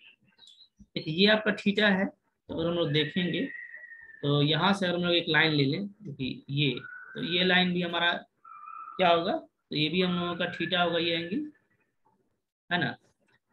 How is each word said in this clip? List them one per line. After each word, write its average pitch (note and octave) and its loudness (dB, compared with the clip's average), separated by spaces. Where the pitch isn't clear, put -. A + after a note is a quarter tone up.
देखिए D#3+ -8
ये F#3+ 4
आपका G#3+ 2
theta G#3 2
है, F#3+ 2
तो - -14
अगर E3 -2
हम F3 -2
लोग E3 0
देखेंगे E3 0
तो C#3+ 2
यहाँ D#3 2
से G3 0
अगर F3 0
हम F3 0
लोग F3 2
एक E3 2
line D#3 4
ले C#3+ 4
लें, E3+ -2
देखिए C#3 -10
ये, C#3+ 2
तो - -8
ये F3 0
line F3+ 4
भी F3 0
हमारा E3+ 0
क्या F3+ 4
होगा, E3+ 4
तो - -8
ये D3+ 2
भी F3 2
हम F3+ 0
लोगों F3 -2
का F3 -2
theta F3 0
होगा, E3+ 0
ये E3 0
angle F#3+ -6
है F3 0
ना। A#2+ -4